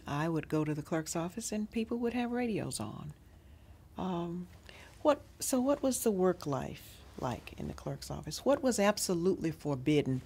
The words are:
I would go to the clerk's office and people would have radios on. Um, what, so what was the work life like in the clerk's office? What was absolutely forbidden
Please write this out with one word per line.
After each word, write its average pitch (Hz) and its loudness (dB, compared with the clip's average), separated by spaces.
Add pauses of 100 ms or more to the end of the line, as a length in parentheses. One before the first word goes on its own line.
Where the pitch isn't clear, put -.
I 147 0
would 160 0
go 156 2
to 151 0
the 147 -4
clerk's 160 -2
office 175 -4
and 214 -2
people 233 -2
would 233 0
have 240 -2
radios 214 0
on. 110 -8 (840)
Um, 175 -2 (560)
what, 294 6 (180)
so 254 2
what 277 2
was 262 2
the 226 4
work 185 4
life - -4 (220)
like - -4
in - -6
the - -6
clerk's - -8
office? 151 -8
What 269 4
was 226 2
absolutely 185 2
forbidden 139 2